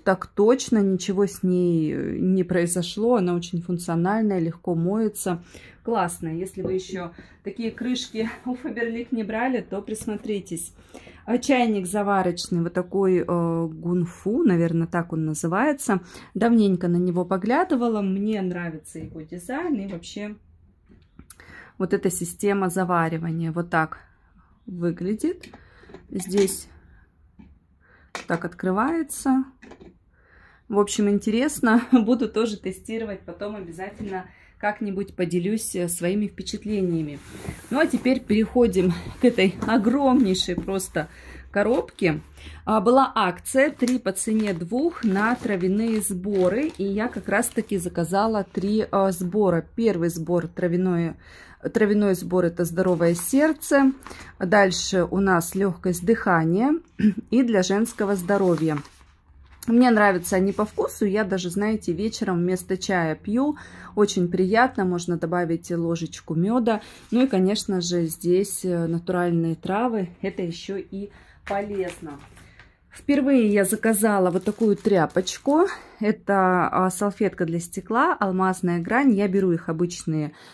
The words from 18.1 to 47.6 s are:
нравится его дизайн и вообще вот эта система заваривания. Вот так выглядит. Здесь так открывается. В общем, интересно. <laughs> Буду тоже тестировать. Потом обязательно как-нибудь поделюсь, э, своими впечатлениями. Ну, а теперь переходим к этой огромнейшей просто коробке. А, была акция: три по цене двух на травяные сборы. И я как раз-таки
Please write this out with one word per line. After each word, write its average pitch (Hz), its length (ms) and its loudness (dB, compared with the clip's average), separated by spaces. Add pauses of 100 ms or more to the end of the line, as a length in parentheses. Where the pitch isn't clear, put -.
нравится 175 580 -8
его 160 220 -14
дизайн 254 540 -6
и 196 120 -6
вообще 202 480 -12 (1400)
вот 185 160 -2
эта 196 160 0
система 190 600 -2
заваривания. 165 800 -2
Вот 170 180 -6
так 160 300 -2 (640)
выглядит. 185 840 -4 (600)
Здесь 190 580 0 (1600)
так 170 180 -4
открывается. 262 1000 -2 (1200)
В 202 120 0
общем, 208 300 2
интересно. 233 800 2
<laughs> - 40 -20
Буду 233 380 4
тоже 214 280 -2
тестировать. 208 640 -8
Потом 208 340 -10
обязательно 190 680 -10 (320)
как-нибудь 202 580 -4
поделюсь, 180 600 -2
э, 175 120 -2
своими 185 400 -2
впечатлениями. 175 920 -4 (500)
Ну, 262 100 0
а 330 60 4
теперь 262 340 2
переходим 208 720 2 (280)
к 262 40 6
этой 196 300 4 (120)
огромнейшей 226 880 2
просто 180 540 -4 (420)
коробке. 202 720 0 (440)
А, 214 160 2
была 254 320 6
акция: 220 560 0
три 247 300 0
по 196 120 -2
цене 214 420 0
двух 226 500 -2
на 214 320 2
травяные 208 640 0
сборы. 196 760 0
И 190 60 -4
я 208 260 -2
как 196 200 -10
раз-таки 214 480 -2